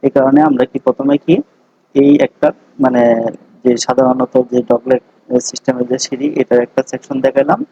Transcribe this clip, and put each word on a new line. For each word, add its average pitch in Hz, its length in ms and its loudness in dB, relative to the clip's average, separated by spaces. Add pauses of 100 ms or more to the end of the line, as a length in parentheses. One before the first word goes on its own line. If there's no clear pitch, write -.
এই 139 140 0
কারণে 135 320 4
আমরা 127 220 0
কি - 160 -8
প্রথমে 135 280 0 (100)
কি 160 100 2 (600)
এই 139 160 4 (160)
একটা - 220 -2 (360)
মানে 123 180 2 (600)
যে 123 100 2 (140)
সাধারণত 127 480 0 (180)
যে 123 80 0 (100)
ডগলেগ 262 320 0 (460)
সিস্টেমের - 420 -6
যে 131 160 -2
সিঁড়ি 135 200 -6 (140)
এটার 123 260 0
একটা - 140 -6 (100)
সেকশন - 260 -10 (100)
দেখালাম 139 340 0 (120)